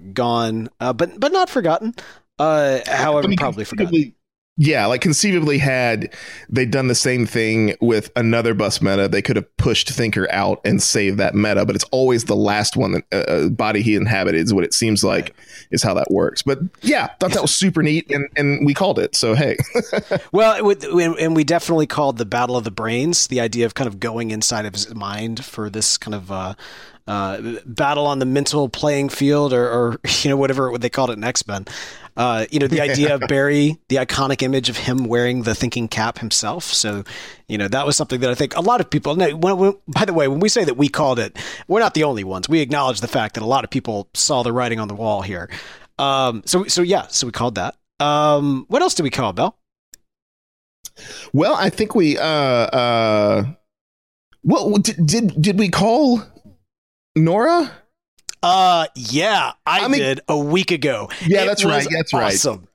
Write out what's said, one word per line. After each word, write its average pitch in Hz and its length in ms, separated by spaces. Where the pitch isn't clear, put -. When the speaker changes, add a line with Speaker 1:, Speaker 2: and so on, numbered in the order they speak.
Speaker 1:
gone, 117 560
uh, 131 140
but, 175 260
but 285 120
not 370 160
forgotten. 220 460
Uh, 143 480
however, 147 380
Speaker 2:
I - 20
mean, 196 100
Speaker 1:
probably 147 260
forgotten. 185 280
Speaker 2:
conceivably, 147 220
yeah, 143 300
like, 123 140
conceivably, 160 580
had 123 560
they 127 160
done 131 220
the 127 80
same 127 320
thing 110 540
with 113 340
another 117 400
bus 101 260
meta, 98 280
they 101 120
could 120 140
have 98 220
pushed - 340
Thinker 104 400
out 98 340
and 98 160
saved 101 380
that 98 160
meta, 101 300
but 98 100
it's 101 160
always 127 360
the 104 100
last 104 400
one 98 160
that, 87 180
uh, 98 60
uh, 85 320
body 107 340
he 107 140
inhabited 95 440
is 101 140
what 95 80
it 82 100
seems 107 300
like 95 220
Speaker 1:
Right. - 80
Speaker 2:
is 82 100
how 98 120
that - 140
works. - 340
But 139 180
yeah, 233 260
thought 185 140
that 302 100
was 156 100
super 180 300
neat, 151 300
and, 143 240
and 143 280
we 143 100
called 190 260
it, - 160
so 110 180
hey. 135 220
<laughs> - 360
Speaker 1:
Well, 214 340
with, 202 200
and, 165 340
and 160 160
we 160 80
definitely 160 460
called 139 300
the 117 60
Battle 123 320
of 117 60
the 110 80
Brains, 113 560
the 123 140
idea 117 260
of 107 80
kind 127 140
of 98 100
going 113 320
inside 107 360
of 98 80
his 98 200
mind 110 500
for 107 240
this 107 300
kind 107 160
of, 95 160
uh, 95 240
uh, 104 580
battle 147 400
on 143 140
the 135 40
mental 139 440
playing 139 400
field, 143 440
or, 123 160
or, 120 320
<laughs> - 120
you 143 80
know, 139 60
whatever 135 420
they 120 100
called 127 220
it 113 40
in 104 100
X-Men. 101 420
Uh, 117 360
you 147 80
know, 139 80
the 156 120
idea 143 320
of 139 80
Speaker 2:
<laughs> 127 80
Speaker 1:
Barry, 147 480
the 131 80
iconic 135 440
image 131 280
of 117 80
him 127 280
wearing 120 380
the 113 120
thinking 117 340
cap 113 320
himself. 113 420
So, 101 400
you 107 100
know, 101 80
that 131 180
was 139 120
something 131 240
that 127 100
I 123 60
think 139 180
a 156 60
lot 226 200
of - 80
people, 147 280
no, 170 200
when, 180 220
when, 196 160
by 175 160
the 196 100
way, 147 140
when 139 100
we 208 100
say 214 140
that 135 140
we 143 120
called 135 300
it, 107 180
we're 208 140
not 220 140
the 156 100
only 120 180
ones. 92 260
We 160 120
acknowledge 131 400
the 120 80
fact 110 260
that 113 80
a 113 40
lot 123 180
of - 60
people 107 440
saw 127 300
the 117 80
writing 120 260
on 110 80
the 104 80
wall 104 280
here. 92 280
Um, 135 480
so, 180 200
so 180 160
yeah, 175 260
so - 180
we 113 60
called 120 240
that. 92 180
Um, 147 720
what 247 120
else 359 140
did 180 80
we 135 80
call, 113 220
Bill? 156 240
Speaker 2:
Well, 190 220
I - 160
think 214 240
we, 160 220
uh, - 80
uh, 117 1200
well, 214 340
did, 196 300
did, 156 360
did 190 160
we 208 100
call 233 540
Nora? 233 560
Speaker 1:
Uh, 180 520
yeah, 135 580
I 175 200
Speaker 2:
I - 20
mean, 277 120
Speaker 1:
did 135 280
a 151 100
week 151 320
ago. 131 380
Speaker 2:
Yeah, 190 160
Speaker 1:
It 185 40
Speaker 2:
that's 202 180
right. 143 220
Speaker 1:
was - 80
Speaker 2:
That's 160 180
right. 101 220
Speaker 1:
awesome. 104 400